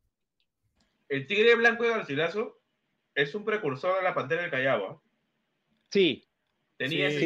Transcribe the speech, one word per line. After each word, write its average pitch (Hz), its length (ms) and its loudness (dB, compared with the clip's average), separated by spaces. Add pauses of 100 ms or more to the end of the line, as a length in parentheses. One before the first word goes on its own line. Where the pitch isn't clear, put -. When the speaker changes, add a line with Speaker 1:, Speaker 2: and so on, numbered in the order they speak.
(1080)
Speaker 1:
El 139 180 -4
tigre 226 300 4
blanco 233 260 2
de 233 80 2
Garcilaso 180 720 -4 (560)
es 143 180 0
un 208 100 -8
precursor 185 520 -2
de 185 80 -2
la 185 100 0
Pantera 143 280 -2
del 170 100 -6
Callao, 127 360 0
¿ah? 147 140 -16 (880)
Speaker 2:
Sí. 180 340 2 (520)
Speaker 1:
Tenía 143 340 -2
Speaker 3:
Sí. 147 60 -2
Speaker 1:
ese 143 100 -2